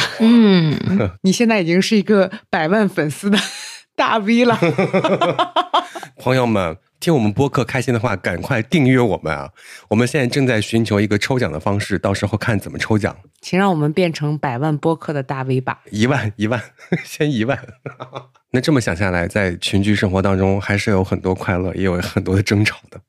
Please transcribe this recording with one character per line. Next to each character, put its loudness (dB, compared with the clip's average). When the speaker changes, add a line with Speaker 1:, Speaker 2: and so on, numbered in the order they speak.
Speaker 1:
嗯。 6
Speaker 2:
<laughs> -4
你 2
现 2
在 2
已 0
经 2
是 2
一 4
个 2
百 0
万 2
粉 -2
丝 -6
的 4
大 0
V 2
了。 2
<laughs> -4
Speaker 3:
朋 0
友 2
们， 0
听 0
我 4
们 2
播 2
客 0
开 -4
心 0
的 2
话， -2
赶 -4
快 -2
订 2
阅 4
我 2
们 -2
啊！ -8
我 0
们 4
现 -2
在 0
正 0
在 0
寻 0
求 2
一 2
个 0
抽 -2
奖 -2
的 -8
方 -2
式， -4
到 0
时 -2
候 -2
看 -2
怎 -12
么 -10
抽 0
奖。 -2
Speaker 2:
请 -4
让 4
我 2
们 0
变 0
成 -4
百 -4
万 -2
播 0
客 -8
的 -4
大 -8
V -2
吧。 -6
Speaker 3:
一 0
万， -2
一 -2
万， -2
<laughs> -4
先 -2
一 0
万。 -2
<laughs> -20
那 2
这 0
么 4
想 -2
下 0
来， 0
在 0
群 -2
居 2
生 0
活 2
当 2
中， 2
还 -2
是 0
有 2
很 -2
多 -2
快 -2
乐， -4
也 -4
有 0
很 -4
多 0
的 2
争 2
吵 -6
的。 -20